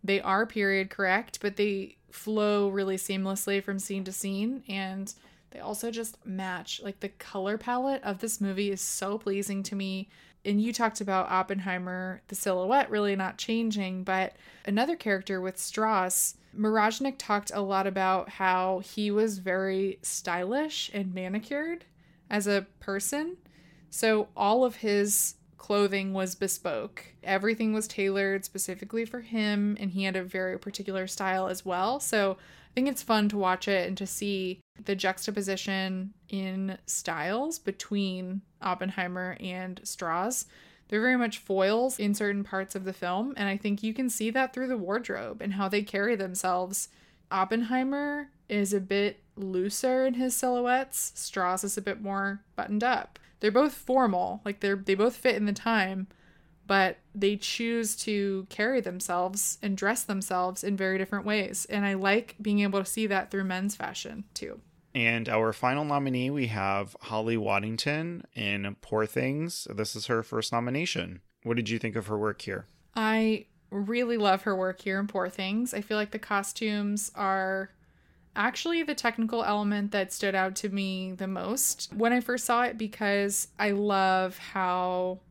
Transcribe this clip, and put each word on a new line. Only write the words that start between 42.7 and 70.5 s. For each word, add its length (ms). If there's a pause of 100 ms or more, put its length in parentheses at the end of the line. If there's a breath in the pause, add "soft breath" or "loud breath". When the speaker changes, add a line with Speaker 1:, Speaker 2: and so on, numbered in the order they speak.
Speaker 1:
of 80
the 80
film, 440
and 120
I 80
think 260
you 100
can 160
see 220
that 220
through 160
the 80
wardrobe 640
and 120
how 140
they 140
carry 320
themselves. 720 (420 soft breath)
Oppenheimer 1000 (180)
is 240
a 80
bit 400 (160)
looser 680
in 100
his 200
silhouettes. 800
Strauss 480
is 160
a 40
bit 200
more 400 (140)
buttoned 260
up. 380 (180 soft breath)
They're 140
both 200
formal, 720
like, 160
they're, 160
they 200
both 200
fit 200
in 100
the 60
time, 560 (580 soft breath)
but 320 (160)
they 220
choose 600
to 540
carry 300
themselves 840
and 140
dress 260
themselves 640
in 120
very 220
different 260
ways. 420
And 200
I 80
like 480
being 180
able 200
to 40
see 220
that 240
through 140
men's 320
fashion, 480 (100)
too. 260 (320)
Speaker 2:
And 360
our 240
final 320
nominee, 460
we 180
have 520
Holly 360
Waddington 880 (100)
in 480
Poor 240
Things. 640
This 240
is 120
her 160
first 300